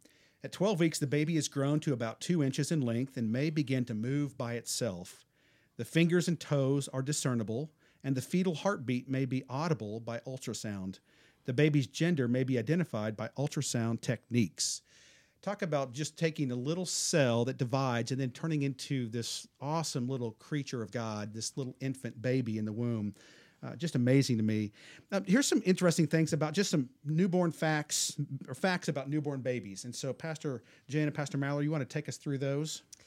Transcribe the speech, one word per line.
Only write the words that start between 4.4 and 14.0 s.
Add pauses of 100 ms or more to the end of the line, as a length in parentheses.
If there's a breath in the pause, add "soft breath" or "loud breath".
itself. (500 soft breath)
The
fingers
and
toes
are
discernible, (320 soft breath)
and
the
fetal
heartbeat
may
be
audible
by
ultrasound. (440 soft breath)
The
baby's
gender
may
be
identified
by
ultrasound